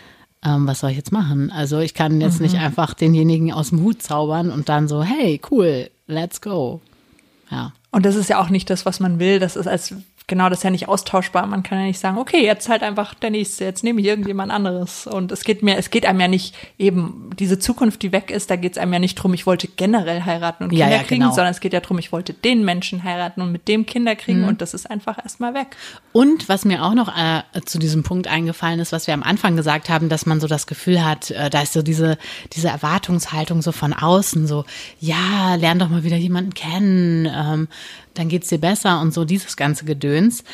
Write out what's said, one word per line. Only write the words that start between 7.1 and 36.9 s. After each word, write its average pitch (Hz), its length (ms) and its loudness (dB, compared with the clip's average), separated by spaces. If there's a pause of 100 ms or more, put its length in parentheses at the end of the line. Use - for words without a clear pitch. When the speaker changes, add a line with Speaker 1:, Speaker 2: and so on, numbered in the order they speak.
Speaker 1:
Ja. 131 220 -8 (180)
Speaker 2:
Und 196 140 4
das 202 120 4
ist 208 120 0
ja 196 120 2
auch 175 100 0
nicht 185 180 0
das, 185 160 -2
was 190 160 -4
man 180 180 0
will. 190 200 4
Das 185 180 -2
ist 131 100 -4
als, 180 280 -4 (320)
genau, 185 240 2
das 180 80 0
ist - 60 -4
ja 190 60 0
nicht 185 180 -2
austauschbar. 185 580 0
Man 190 160 -2
kann 190 160 -4
ja 190 80 0
nicht 185 140 -4
sagen, 190 180 -2
okay, 262 260 2
jetzt 208 240 2
halt 226 140 2
einfach 208 320 -4
der 226 160 -4
Nächste, 208 340 -4
jetzt 185 200 -4
nehme 233 160 0
ich 196 80 0
irgendjemand 202 440 -2
anderes. 180 540 -2
Und 190 260 -4
es 190 120 -8
geht 214 180 0
mir, 196 160 4
es 180 120 -4
geht - 140 2
einem 190 160 4
ja 180 80 4
nicht 185 260 0 (240)
eben, 180 600 0
diese 190 200 2
Zukunft, 226 440 0
die 185 100 -2
weg 190 180 -2
ist, 196 200 -4
da 185 60 0
geht's 180 200 -4
einem 180 160 0
ja 175 60 2
nicht 185 160 0
drum, 190 200 0
ich - 120 -6
wollte 180 220 2
generell 175 560 0
heiraten 170 400 -4
und 175 80 -2
Speaker 1:
Ja, 160 140 6
Speaker 2:
Kinder 143 140 6
Speaker 1:
ja, - 40 -2
Speaker 2:
kriegen, 247 180 0
Speaker 1:
genau. 247 120 4
Speaker 2:
sondern 180 180 2
es - 80 -8
geht 185 120 -4
ja 180 80 0
drum, 180 180 -2
ich - 140 -8
wollte 170 220 -6
den 233 300 2
Menschen 180 400 -2
heiraten 180 360 -4
und 180 120 -2
mit 175 160 -4
dem 220 180 2
Kinder 233 300 -2
kriegen 185 260 0
Speaker 1:
Mhm. 185 60 2
Speaker 2:
und 214 140 0
das 170 120 -8
ist - 160 -12
einfach 208 320 -8
erstmal 240 320 -8
weg. 269 220 -8 (360)
Speaker 1:
Und 285 360 4
was 190 160 2
mir 180 180 2
auch 190 120 2
noch, 240 220 0
äh, 160 260 0 (220)
zu - 140 -6
diesem 156 240 2
Punkt 180 240 -2
eingefallen 165 540 -2
ist, 170 120 -4
was 160 140 -4
wir 156 80 0
am 147 80 -2
Anfang 185 340 2
gesagt 151 320 0
haben, 160 200 2
dass 156 180 -2
man 156 140 2
so 156 80 -2
das 151 180 -2
Gefühl 170 380 2
hat, 156 260 -2
äh, 139 200 -4
da 147 120 2
ist 147 120 -4
so 160 80 2
diese, 156 360 2 (360)
diese 165 140 0
Erwartungshaltung 160 920 -2
so 165 100 -2
von 147 200 -2
außen, 165 540 2
so, 147 180 -2 (360)
ja, 185 540 0
lern 170 240 2
doch 180 100 2
mal 170 160 0
wieder 170 120 2
jemanden 180 360 0
kennen, 170 800 2